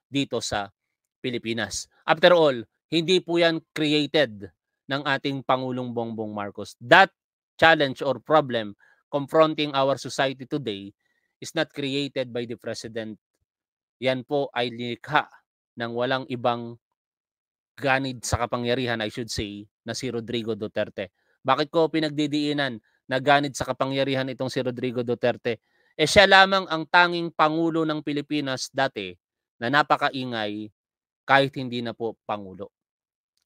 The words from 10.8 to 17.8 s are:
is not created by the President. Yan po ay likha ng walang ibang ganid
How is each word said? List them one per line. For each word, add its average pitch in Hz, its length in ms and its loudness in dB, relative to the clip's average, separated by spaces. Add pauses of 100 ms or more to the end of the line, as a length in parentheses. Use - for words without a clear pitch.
is 135 80 -14
not 156 240 -2
created 135 560 -4
by 120 160 -6
the 117 80 -10
President. 110 640 -10 (800)
Yan 127 240 -2
po 143 320 -2
ay 120 160 -2
likha 120 560 -2 (480)
ng 117 160 -8
walang 127 400 -2
ibang 120 480 -4 (960)
ganid 131 480 -2